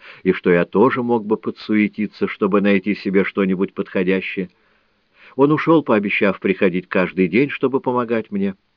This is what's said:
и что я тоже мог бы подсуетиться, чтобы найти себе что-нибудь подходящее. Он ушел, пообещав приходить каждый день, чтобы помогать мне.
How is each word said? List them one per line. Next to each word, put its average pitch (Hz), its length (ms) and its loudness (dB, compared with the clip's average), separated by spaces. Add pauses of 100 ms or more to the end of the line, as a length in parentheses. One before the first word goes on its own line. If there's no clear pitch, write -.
(220)
и 185 100 2
что - 180 -2
я 87 160 4
тоже 123 360 2
мог 120 220 -2
бы 104 140 -2
подсуетиться, 104 920 -4
чтобы 101 320 0
найти 101 340 2
себе 95 300 0
что-нибудь 95 480 -2
подходящее. 95 800 -4 (880)
Он 143 160 4
ушел, 156 300 2
пообещав 104 560 0
приходить 92 480 0
каждый 90 420 0
день, 123 200 2
чтобы 131 320 -2
помогать 120 500 -4
мне. 98 260 -4 (200)